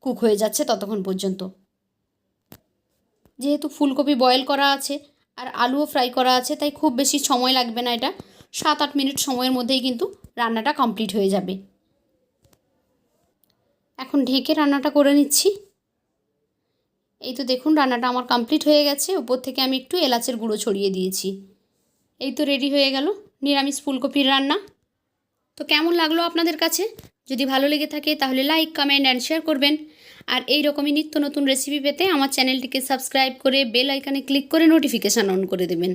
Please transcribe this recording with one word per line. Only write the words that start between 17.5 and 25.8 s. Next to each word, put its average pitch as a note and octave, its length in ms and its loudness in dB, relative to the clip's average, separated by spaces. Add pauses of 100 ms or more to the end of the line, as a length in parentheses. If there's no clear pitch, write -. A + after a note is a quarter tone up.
দেখুন, B3+ 280 0
রান্নাটা B3+ 320 0
আমার B3 200 -2
কমপ্লিট A#3+ 380 0
হয়ে D4 180 6
গেছে। C#4+ 220 -2 (120)
উপর B3 240 -2
থেকে C4+ 160 -8
আমি C4 200 0
একটু - 160 -8
এলাচের B3 440 0
গুঁড়ো A3 220 -2
ছড়িয়ে G3 320 0
দিয়েছি। F#3 320 -4 (920)
এই C4+ 160 -4
তো D4+ 120 0
রেডি C#4 260 0
হয়ে C#4 200 4
গেল C#4 120 0 (380)
নিরামিষ C#4 380 0
ফুলকপির C#4 500 0
রান্না। C#4 240 0 (1000)
তো - 40 -12 (100)
কেমন D#4+ 300 2